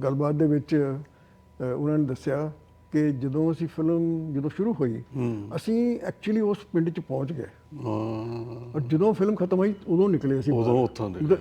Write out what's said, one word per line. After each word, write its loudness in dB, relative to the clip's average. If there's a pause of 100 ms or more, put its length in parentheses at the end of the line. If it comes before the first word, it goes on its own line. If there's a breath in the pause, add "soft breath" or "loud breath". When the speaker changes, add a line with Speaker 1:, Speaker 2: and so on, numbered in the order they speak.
Speaker 1:
ਗੱਲਬਾਤ 0
ਦੇ 4
ਵਿੱਚ, 2 (640 soft breath)
ਅ, -4
ਉਹਨਾਂ 0
ਨੇ 4
ਦੱਸਿਆ -2 (400)
ਕਿ 2
ਜਦੋਂ 0
ਅਸੀਂ -2
ਫਿਲਮ, 0
ਜਦੋਂ -2
ਸ਼ੁਰੂ 0
ਹੋਈ, -2 (120)
Speaker 2:
ਹੂੰ। -4
Speaker 1:
ਅਸੀਂ 0
actually -2
ਉਸ 0 (160)
ਪਿੰਡ 2
'ਚ -6
ਪਹੁੰਚ -4
ਗਏ। -8 (300)
Speaker 2:
ਹਾਂ। -6
Speaker 1:
ਔਰ -2
ਜਦੋਂ 4
ਫਿਲਮ 0
ਖਤਮ 0
ਹੋਈ, 2 (140)
ਉਦੋਂ 4
ਨਿਕਲੇ 2
ਅਸੀਂ 0
Speaker 2:
ਉਦੋਂ 4
Speaker 1:
ਬਾਹਰ। 4
Speaker 2:
ਉੱਥੋਂ -2
ਦੇ -6
Speaker 1:
ਮਤਲਬ 4